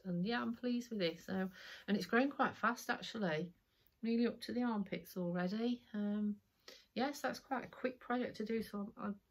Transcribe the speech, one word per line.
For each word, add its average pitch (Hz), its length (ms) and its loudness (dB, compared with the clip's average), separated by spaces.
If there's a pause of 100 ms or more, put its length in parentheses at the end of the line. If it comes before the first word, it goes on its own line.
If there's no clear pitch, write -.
And 180 200 0
yeah, 233 160 0
I'm 233 140 -2
pleased 240 360 -2
with 214 100 -2
this. 165 260 0
So, 190 220 0 (400)
and 208 80 6
it's 190 100 0
grown 262 240 6
quite - 260 2
fast 233 340 0
actually, 175 600 0 (520)
nearly 233 240 4
up 226 160 0
to 214 100 -6
the 240 100 2
armpits 202 540 0
already. 185 640 2 (140)
Um, 208 420 0 (580)
yes, 285 260 0
that's 247 180 -2
quite - 260 -4
a 180 40 -12
quick - 300 -4
project - 380 -2
to 220 80 -2
do, 226 180 0
so 208 360 -6
I'm, 208 160 -4 (160)